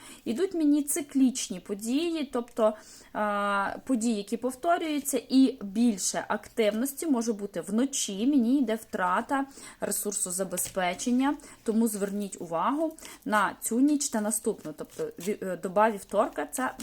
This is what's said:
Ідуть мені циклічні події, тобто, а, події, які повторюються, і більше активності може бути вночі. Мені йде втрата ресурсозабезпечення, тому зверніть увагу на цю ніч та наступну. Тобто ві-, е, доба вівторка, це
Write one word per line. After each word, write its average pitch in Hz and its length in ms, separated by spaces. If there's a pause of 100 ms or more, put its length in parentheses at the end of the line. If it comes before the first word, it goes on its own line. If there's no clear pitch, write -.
(240)
Ідуть 330 300
мені 294 280
циклічні 262 800
події, 269 720
тобто, 233 420 (380)
а, 202 720
події, 233 320
які 202 200
повторюються, 294 920
і 262 340
більше 202 680
активності 220 760
може 233 260
бути 196 280
вночі. 214 640
Мені 269 320
йде 220 160
втрата 226 720 (340)
ресурсозабезпечення, 196 1600 (260)
тому 226 260
зверніть 202 520
увагу 226 560 (280)
на 208 360
цю 233 200
ніч 285 280
та 220 120
наступну. 208 580
Тобто - 260
ві-, 180 380
е, 185 140
доба 202 340
вівторка, 220 560
це 254 240 (120)